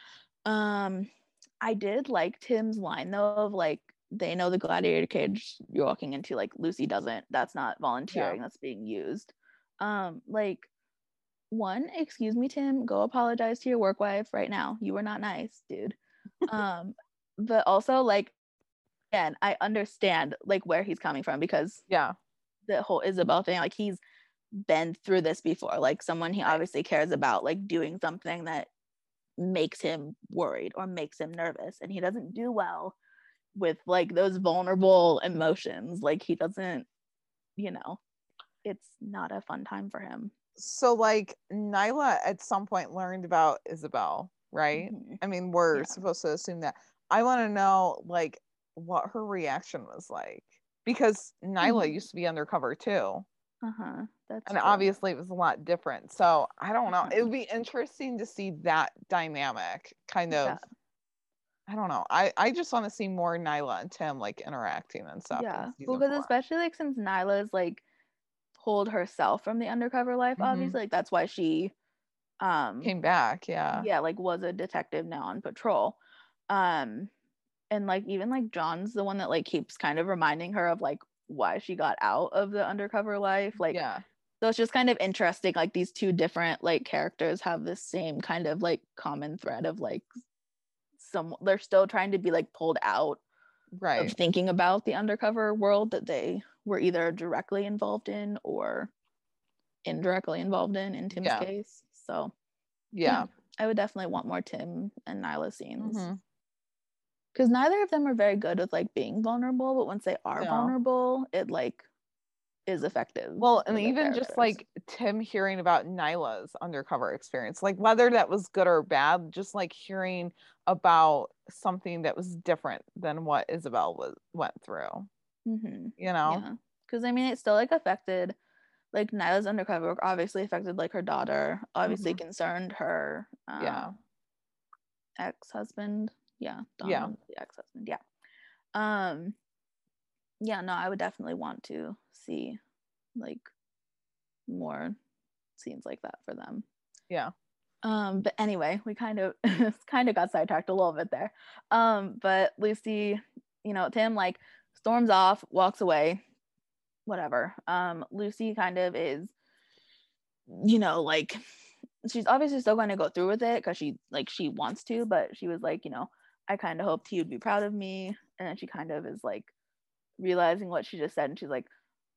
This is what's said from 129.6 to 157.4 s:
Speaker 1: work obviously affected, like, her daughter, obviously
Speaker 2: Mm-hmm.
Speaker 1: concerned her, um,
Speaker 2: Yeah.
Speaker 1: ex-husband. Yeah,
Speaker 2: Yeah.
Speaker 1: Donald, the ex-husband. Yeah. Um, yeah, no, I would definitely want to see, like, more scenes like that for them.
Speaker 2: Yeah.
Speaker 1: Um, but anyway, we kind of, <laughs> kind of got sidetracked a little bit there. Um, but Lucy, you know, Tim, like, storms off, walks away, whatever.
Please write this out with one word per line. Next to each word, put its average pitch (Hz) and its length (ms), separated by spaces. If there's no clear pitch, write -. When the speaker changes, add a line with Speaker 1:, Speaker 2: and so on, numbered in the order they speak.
Speaker 1:
work 175 160
obviously 185 400
affected, 190 340
like, 165 160
her 190 100
daughter, 151 580
obviously 185 380
Speaker 2:
Mm-hmm. - 20
Speaker 1:
concerned 175 580
her, 160 560
um, - 120
Speaker 2:
Yeah. - 340
Speaker 1:
ex-husband. 208 920
Yeah, - 220
Speaker 2:
Yeah. 170 260
Speaker 1:
Donald, - 200
the - 120
ex-husband. - 480
Yeah. - 120
Um, 196 640
yeah, 214 220
no, 185 120
I 175 160
would 196 100
definitely - 360
want - 280
to 78 340
see, - 480
like, - 260
more 180 480
scenes - 280
like 64 180
that - 220
for - 100
them. - 280
Speaker 2:
Yeah. 160 220
Speaker 1:
Um, 208 380
but 196 160
anyway, 190 480
we 214 100
kind 220 240
of, 190 240
<laughs> 214 440
kind 247 220
of 214 60
got 180 160
sidetracked 165 380
a 190 40
little 185 200
bit 165 180
there. 156 220
Um, 220 500
but 190 360
Lucy, 208 640
you 208 100
know, 185 160
Tim, 226 260
like, 185 240
storms 233 360
off, 190 400
walks 185 320
away, 165 400
whatever. 165 500